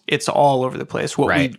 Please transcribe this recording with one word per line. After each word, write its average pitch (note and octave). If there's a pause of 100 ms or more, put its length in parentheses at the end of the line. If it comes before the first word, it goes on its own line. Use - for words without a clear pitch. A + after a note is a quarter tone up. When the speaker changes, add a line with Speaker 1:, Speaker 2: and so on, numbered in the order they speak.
Speaker 1:
it's -
all C#3
over B2+
the -
place. D#3
What C#3
Speaker 2:
Right. F2+
Speaker 1:
we, -